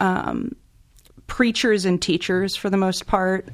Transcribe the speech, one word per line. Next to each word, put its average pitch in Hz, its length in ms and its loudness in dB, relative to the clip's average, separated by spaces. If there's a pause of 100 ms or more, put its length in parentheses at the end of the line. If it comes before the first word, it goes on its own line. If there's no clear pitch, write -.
um, 185 540 -2 (720)
preachers 220 580 2
and 180 180 2
teachers 185 520 0
for - 140 -6
the 196 80 2
most 185 300 0
part. 185 480 0